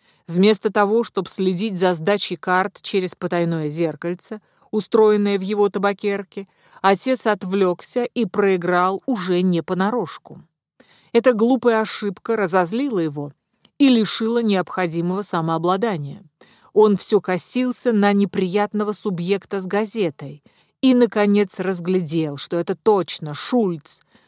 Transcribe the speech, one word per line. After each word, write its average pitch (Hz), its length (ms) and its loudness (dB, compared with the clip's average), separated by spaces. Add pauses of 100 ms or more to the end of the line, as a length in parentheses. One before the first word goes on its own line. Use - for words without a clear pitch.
(260)
Вместо 196 460 2
того, 208 320 2
чтобы 185 240 -6
следить 190 500 -4
за 180 140 2
сдачей 175 440 -2
карт 185 440 -2
через 180 340 -4
потайное 170 540 -2
зеркальце, 170 720 -6 (300)
устроенное 208 680 2
в 190 40 -8
его 202 260 0
табакерке, 202 800 -4 (340)
отец 233 460 2
отвлекся 196 800 -2
и 240 200 -2
проиграл 185 800 0
уже 180 380 -2
не 175 180 2
понарошку. 190 800 -4 (720)
Эта 240 180 4
глупая 233 480 2
ошибка 214 540 -4
разозлила 196 640 0
его 147 340 -4 (460)
и 277 100 6
лишила 233 540 2
необходимого 185 800 -2
самообладания. 165 1040 -2 (480)
Он 208 240 6
все 202 240 0
косился 240 720 -2
на 202 200 4
неприятного 202 800 -2
субъекта 190 680 -4
с 185 60 -8
газетой 185 760 -4 (400)
и, 262 100 6
наконец, 208 680 2
разглядел, 170 760 -2
что 170 200 -6
это 175 180 -2
точно 175 580 0
Шульц, 185 680 -4 (280)